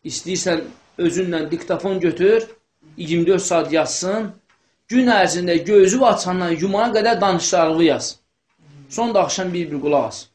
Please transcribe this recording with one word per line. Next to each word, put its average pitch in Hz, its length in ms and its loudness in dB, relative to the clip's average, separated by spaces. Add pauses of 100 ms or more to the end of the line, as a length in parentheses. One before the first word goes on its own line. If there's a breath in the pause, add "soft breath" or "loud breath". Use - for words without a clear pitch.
İstəyirsən, 175 580 -4 (340)
özünlə 175 540 -2
diktafon 185 500 -4
götür, 190 460 2 (500)
iyirmi 170 300 -2
dörd 185 180 2
saat 165 260 0
yazsın, 180 600 -2 (580)
gün 247 240 2
ərzində 175 480 2
gözü 202 400 6
açandan 180 560 0
yumana 196 400 0
qədər 220 240 2
danışlarını 170 640 2
yaz. 135 320 0 (760)
Sonra 226 240 -4
da 196 140 4
axşam 185 260 -4
bir-bir 151 280 -6
qulaq 143 260 0
as. - 280 -12